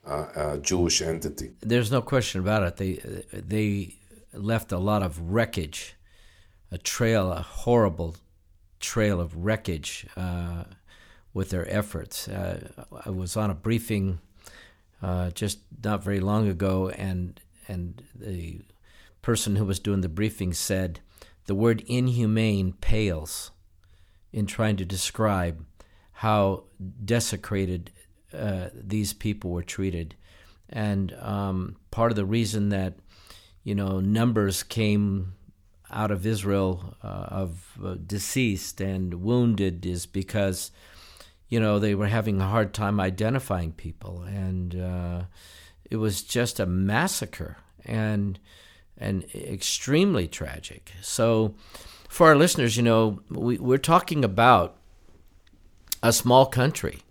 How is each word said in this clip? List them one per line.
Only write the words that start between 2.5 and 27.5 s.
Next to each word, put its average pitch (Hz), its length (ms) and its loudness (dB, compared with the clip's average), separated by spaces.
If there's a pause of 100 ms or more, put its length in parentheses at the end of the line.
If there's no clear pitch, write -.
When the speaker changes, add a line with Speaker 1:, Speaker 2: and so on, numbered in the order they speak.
Speaker 2:
it. 85 140 -2
They, 92 540 -6
they 101 640 -2 (380)
left 110 380 -2
a 92 60 -2
lot 101 260 2
of 85 280 -4
wreckage, 101 640 -2 (760)
a 85 60 -8
trail, 110 540 2
a 82 100 -4
horrible 87 720 2 (640)
trail 104 400 0
of 85 160 -4
wreckage, 90 720 -4 (100)
uh, 87 460 -4 (720)
with 95 180 -4
their 87 200 -2
efforts. - 560 -4
Uh, 92 420 -6 (360)
I - 40 -8
was 92 280 -4
on 107 140 0
a 85 40 -4
briefing, 104 640 -2 (840)
uh, 90 300 -2
just - 280 -4 (240)
not 104 200 -2
very 101 160 0
long 104 280 2
ago, 92 420 0
and, 92 500 -6 (280)
and 87 360 -8 (120)
the 90 460 -10 (600)
person 110 340 0
who 104 100 2
was 95 140 0
doing 101 220 0
the 92 80 -2
briefing 95 440 -2
said, 92 460 -2 (460)
"The 101 100 0
word 110 320 2
inhumane 110 840 2
pales 90 800 0 (800)
in 107 140 -2
trying 107 320 0
to 92 80 -4
describe 90 800 -2 (480)
how 104 540 2 (400)
desecrated, 98 840 -2 (420)